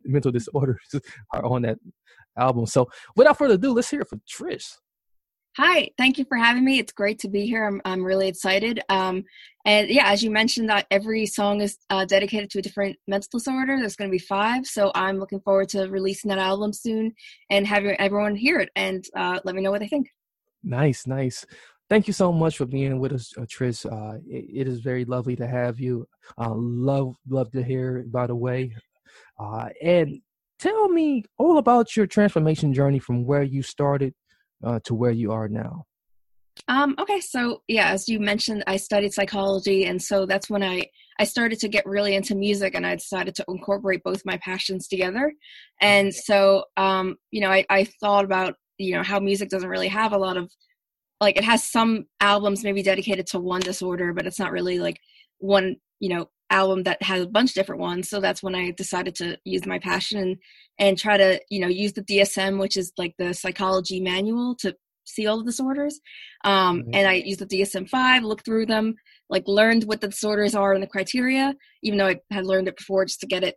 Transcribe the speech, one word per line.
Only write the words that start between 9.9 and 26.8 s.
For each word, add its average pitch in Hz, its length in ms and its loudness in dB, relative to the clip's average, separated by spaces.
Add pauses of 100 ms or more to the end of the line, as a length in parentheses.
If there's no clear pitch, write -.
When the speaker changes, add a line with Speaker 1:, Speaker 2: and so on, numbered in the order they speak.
Speaker 2:
as 202 120 2
you 214 80 0
mentioned, 220 380 0
that 202 200 2
every 214 380 0
song 208 340 0
is, 202 160 -4 (140)
uh, 190 140 0
dedicated 202 460 0
to 196 80 -4
a - 40 -2
different 196 340 -6 (100)
mental 196 260 -4
disorder. 262 440 -2
There's 220 180 -4
gonna 196 140 -6
be 185 80 0
five, 220 480 -2
so 202 300 0
I'm 190 240 -2
looking 196 220 -8
forward 196 280 2
to 190 200 -2
releasing 196 400 -4
that 190 100 -2
album 202 340 -2
soon 220 400 -4 (380)
and 202 160 2
having 202 320 0
everyone 202 360 0
hear 262 260 0
it - 140 -4
and, 190 300 -4 (100)
uh, 185 280 -4
let 185 100 -6
me 190 80 -4
know 196 80 0
what 202 120 -2
they 208 60 -6
think. 285 200 -2 (560)
Speaker 1:
Nice, 131 420 0
nice. 131 400 -4 (420)
Thank 214 200 4
you 208 60 -2
so 185 180 2
much 160 260 2
for 139 80 -2
being 135 340 -2
with 135 140 -2
us, 123 240 -8
uh, 127 40 -12
Trish. 120 440 -4
Uh, 107 400 -10
it, 127 360 -10
it 131 60 -4
is 123 120 -6
very 127 260 -4
lovely 123 300 -4
to 120 100 -6
have 123 340 -2
you. 123 280 -4 (280)
Uh, 113 200 -4
love, 127 600 -2 (140)